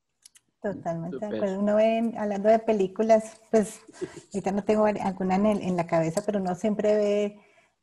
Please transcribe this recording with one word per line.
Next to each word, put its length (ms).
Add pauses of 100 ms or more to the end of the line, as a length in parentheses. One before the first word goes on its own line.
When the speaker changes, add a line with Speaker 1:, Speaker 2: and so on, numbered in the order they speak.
(600)
Speaker 1:
Totalmente 580
de 60
Speaker 2:
Súper. 100
Speaker 1:
acuerdo. 240
Uno 160
ve, 220
en, 200
hablando 320
de 100
películas, 800 (120)
pues, 280 (540)
ahorita 180
no 120
tengo 220
alguna 500
en 100
el, 160
en 160
la 100
cabeza, 380
pero 140
uno 160
siempre 400
ve 440 (440)